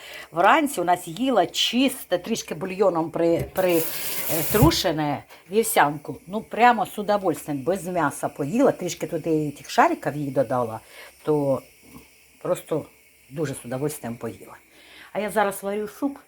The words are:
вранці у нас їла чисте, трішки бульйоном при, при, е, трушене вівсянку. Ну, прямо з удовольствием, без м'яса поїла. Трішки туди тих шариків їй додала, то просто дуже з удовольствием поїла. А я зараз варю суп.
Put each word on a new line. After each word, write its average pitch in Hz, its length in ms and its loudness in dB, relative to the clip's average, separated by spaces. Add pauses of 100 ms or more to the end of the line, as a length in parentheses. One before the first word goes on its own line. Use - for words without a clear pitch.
(320)
вранці 226 500 4
у - 20 0
нас 175 240 0
їла 202 380 2
чисте, - 720 0
трішки 208 380 -4
бульйоном 180 560 0
при, 170 420 2
при, 180 240 2
е, 160 60 0 (680)
трушене 156 720 2 (280)
вівсянку. 156 680 2 (100)
Ну, 208 140 -6
прямо 220 440 4
з - 140 -12
удовольствием, 180 640 -2
без 170 240 -2
м'яса 156 420 -2
поїла. 196 420 2
Трішки 170 360 -4
туди 156 440 0
тих - 180 -16
шариків 254 460 2
їй 143 160 -4
додала, 123 480 0 (460)
то 143 360 2 (800)
просто 156 440 -2 (440)
дуже 135 240 -4
з - 120 -12
удовольствием 127 520 -6
поїла. - 400 -12 (560)
А 190 60 -6
я 208 100 -4
зараз 196 340 0
варю 208 240 -4
суп. 285 300 -4 (100)